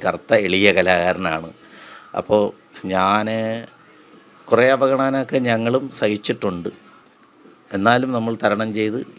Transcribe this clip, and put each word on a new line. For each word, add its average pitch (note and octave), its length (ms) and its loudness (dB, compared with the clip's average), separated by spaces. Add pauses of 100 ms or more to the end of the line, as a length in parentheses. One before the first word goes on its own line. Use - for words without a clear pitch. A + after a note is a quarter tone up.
കറുത്ത F2 280 -2
എളിയ G2 380 2
കലാകാരനാണ്. F2 760 0 (680)
അപ്പോൾ G#2+ 240 2 (460)
ഞാൻ F#2+ 380 0 (1300)
കുറേ B2 180 6
അവഗണനയൊക്കെ C3+ 680 0
ഞങ്ങളും B2 520 0
സഹിച്ചിട്ടുണ്ട്. G#2 800 -4 (1040)
എന്നാലും A#2+ 380 2
നമ്മൾ A2+ 320 -2
തരണം G#2+ 300 0
ചെയ്ത് G#2+ 320 -2 (140)